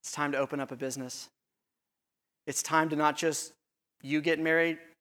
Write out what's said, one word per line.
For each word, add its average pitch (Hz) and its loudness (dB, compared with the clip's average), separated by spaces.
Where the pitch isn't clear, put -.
It's - -12
time 147 -2
to 139 0
open 139 -2
up 135 -6
a 131 -8
business. 131 -8
It's 139 -4
time 160 4
to 156 -2
not 151 4
just - -2
you 147 -2
get 160 2
married 160 2